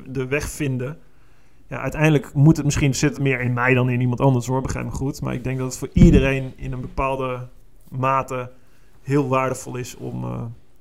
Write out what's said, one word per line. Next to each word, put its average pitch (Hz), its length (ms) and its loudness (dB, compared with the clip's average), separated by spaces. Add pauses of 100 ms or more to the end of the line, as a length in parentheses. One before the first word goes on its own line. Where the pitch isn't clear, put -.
de 131 180 -4
weg 143 220 -2
vinden. 135 500 -4 (680)
Ja, 131 120 -8
uiteindelijk 147 540 0
moet 147 220 8
het 147 80 -2
misschien, 143 300 2
zit 147 160 2
het - 100 -6
meer 135 200 0
in 123 120 0
mij 123 220 4
dan 127 160 4
in 123 100 0
iemand 123 200 0
anders 131 260 4
hoor, 131 140 -2
begrijp 131 240 -6
me 117 80 -8
goed. 135 300 -6
Maar 131 120 -4
ik 123 100 -8
denk 131 140 -4
dat 131 80 -4
het 127 120 -8
voor 135 140 -8
iedereen 135 640 4
in 135 160 -8
een 127 80 -8
bepaalde 127 680 -4 (420)
mate 131 600 -2 (520)
heel 139 260 0
waardevol 131 480 -2
is 123 200 -10
om, 123 280 -8
eh, 120 200 -6 (360)